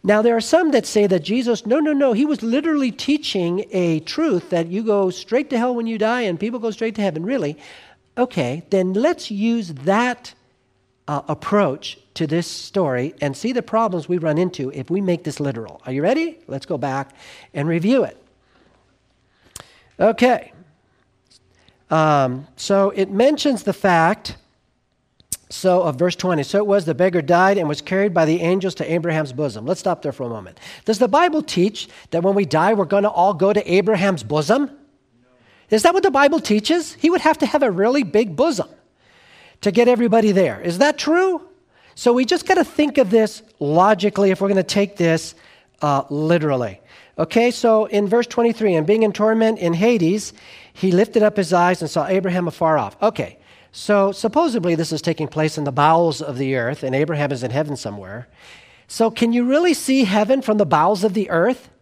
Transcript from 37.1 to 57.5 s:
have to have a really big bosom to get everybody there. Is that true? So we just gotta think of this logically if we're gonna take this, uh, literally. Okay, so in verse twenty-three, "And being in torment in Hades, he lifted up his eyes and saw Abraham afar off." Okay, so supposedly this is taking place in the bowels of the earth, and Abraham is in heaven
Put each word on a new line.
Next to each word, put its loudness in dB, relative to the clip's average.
have 2
to 0
have 0
a 2
really 0
big 0
bosom 0
to 0
get 4
everybody 4
there. 2
Is -6
that 4
true? 0
So 0
we 2
just -2
gotta 2
think 0
of 2
this 2
logically 2
if -2
we're 0
gonna 2
take -2
this, 0
uh, 0
literally. -2
Okay, 2
so 2
in -2
verse 0
twenty-three, 0
"And 2
being 4
in 0
torment 2
in 0
Hades, 0
he 0
lifted 2
up 2
his 0
eyes 2
and -6
saw -2
Abraham -2
afar 0
off." -4
Okay, -2
so 0
supposedly 0
this -4
is -6
taking -4
place -2
in -6
the -4
bowels 2
of -8
the -2
earth, -4
and -4
Abraham -2
is -6
in -6
heaven -4